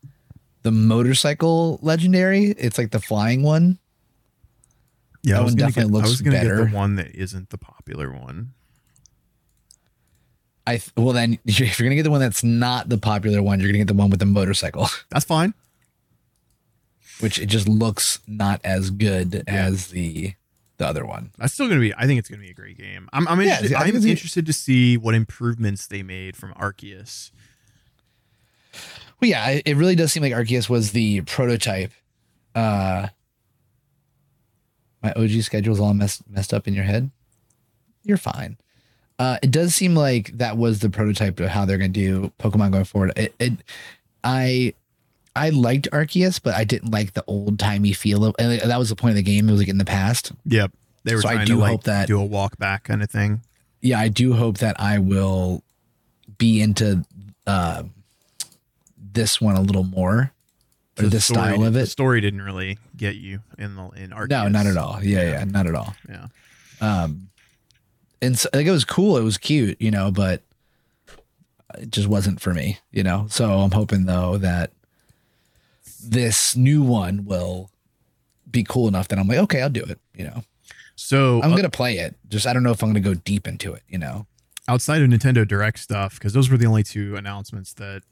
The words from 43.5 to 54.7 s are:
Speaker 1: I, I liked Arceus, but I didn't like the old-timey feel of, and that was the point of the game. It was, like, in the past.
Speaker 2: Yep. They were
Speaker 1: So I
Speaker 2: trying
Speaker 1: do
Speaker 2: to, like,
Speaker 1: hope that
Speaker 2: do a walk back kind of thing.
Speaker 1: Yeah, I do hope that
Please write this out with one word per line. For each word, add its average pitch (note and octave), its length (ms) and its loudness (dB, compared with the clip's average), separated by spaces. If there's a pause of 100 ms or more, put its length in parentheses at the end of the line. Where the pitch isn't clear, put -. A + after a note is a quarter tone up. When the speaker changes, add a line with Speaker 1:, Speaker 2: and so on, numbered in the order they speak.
Speaker 1:
I, B2+ 500 0 (640)
I D3+ 140 0
liked C3+ 420 2
Arceus, F3+ 500 0
but A2+ 120 -2
I G#2+ 100 0
didn't A2+ 260 -2
like G#2+ 220 -2
the - 140 -8
old-timey G2+ 640 0
feel G2+ 320 0
of, A2 140 2
and A#2+ 240 0
that A#2+ 160 2
was B2 100 0
the G#2+ 80 -4
point A#2+ 140 2
of G#2+ 60 2
the G2+ 60 2
game. G2+ 260 4
It G#2+ 40 6
was, G#2 80 4
like, F#2+ 80 2
in G2 100 0
the G2 60 2
past. G2+ 480 -2 (140)
Speaker 2:
Yep. G#2+ 260 0 (320)
They A#2 100 -2
were A2 80 2
Speaker 1:
So G#2 60 0
I A#2 60 0
Speaker 2:
trying G#2+ 120 0
Speaker 1:
do A2+ 80 2
Speaker 2:
to, A#2 60 4
like, G#2 100 4
Speaker 1:
hope A2 140 -2
that G2+ 240 0
Speaker 2:
do G#2 120 2
a G2+ 40 -2
walk G2+ 340 -4
back G2 260 -4
kind G#2+ 180 -4
of G#2 80 -4
thing. G#2 320 -2 (380)
Speaker 1:
Yeah, B2 200 2
I A2 80 2
do B2 260 2
hope A2+ 240 0
that G#2+ 220 -2